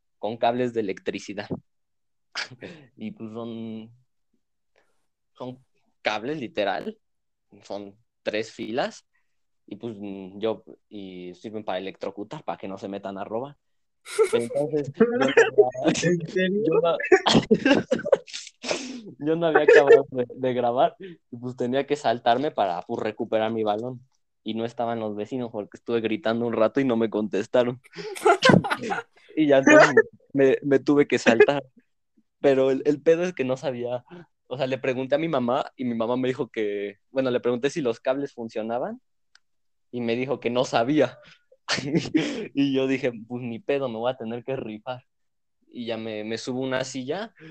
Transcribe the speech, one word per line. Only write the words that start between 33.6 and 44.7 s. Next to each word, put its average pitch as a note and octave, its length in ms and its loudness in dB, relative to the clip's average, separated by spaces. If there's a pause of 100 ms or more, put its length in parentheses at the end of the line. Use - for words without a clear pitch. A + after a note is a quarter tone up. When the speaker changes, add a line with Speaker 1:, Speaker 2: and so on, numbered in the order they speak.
Speaker 1:
o B2+ 100 -8
sea, C3 80 0
le C3 140 -4
pregunté C3 340 -2
a D3 60 2
mi E3 80 -2
mamá C3 480 -2
y B2+ 100 -8
mi A#2+ 80 -4
mamá A2+ 240 -2
me B2+ 100 -2
dijo B2+ 220 -4
que, G2+ 480 -6 (140)
bueno, C3 180 -2
le B2 100 0
pregunté B2 300 0
si E3 120 -4
los A#2 180 -2
cables C#3 340 -4
funcionaban A#2 640 -8 (920)
y A#2+ 100 -8
me A#2 140 0
dijo B2+ 240 -4
que A#2 100 -4
no B2 160 0
sabía. B2+ 540 0 (480)
<laughs> E3+ 880 -2
Y C#3 180 2
yo C3 140 2
dije, C3 240 0 (160)
pues B2 160 -8
ni A#2 160 -8
pedo, C#3 300 -2
me A2 80 -6
voy A#2+ 140 -2
a B2+ 60 -10
tener A#2 260 -8
que C3 120 -6
rifar. B2+ 480 -10 (640)